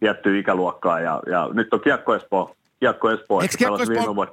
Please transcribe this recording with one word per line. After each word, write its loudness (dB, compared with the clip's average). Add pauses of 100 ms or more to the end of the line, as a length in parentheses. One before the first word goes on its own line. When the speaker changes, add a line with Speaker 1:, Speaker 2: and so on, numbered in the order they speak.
Speaker 1:
tiettyä 2
ikäluokkaa. 0
Ja, -2
ja 0
nyt 0
on 2
Kiekko 0
Espoo, -2 (260)
Kiekko 2
Espoo, 0
Speaker 2:
Eikö 2
Speaker 1:
että -2
Speaker 2:
Kiekko 2
Speaker 1:
pelasi -2
viime 0
Speaker 2:
Espoo -2
Speaker 1:
vuonna. -2